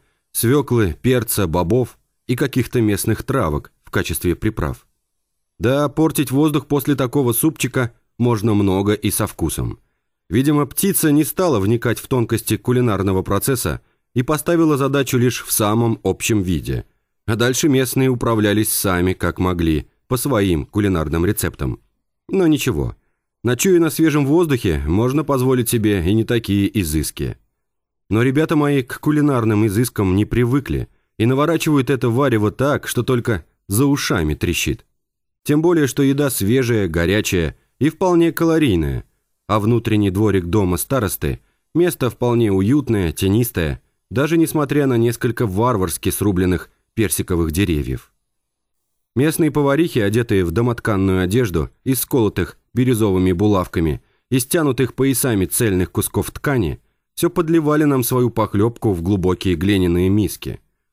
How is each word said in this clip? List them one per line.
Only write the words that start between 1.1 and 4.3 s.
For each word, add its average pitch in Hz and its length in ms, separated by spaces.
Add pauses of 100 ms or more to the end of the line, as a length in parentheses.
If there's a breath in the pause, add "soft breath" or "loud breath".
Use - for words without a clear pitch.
бобов 90 500 (300)
и 127 80
каких-то 135 440
местных 107 440
травок 85 480 (100)
в - 80
качестве 87 460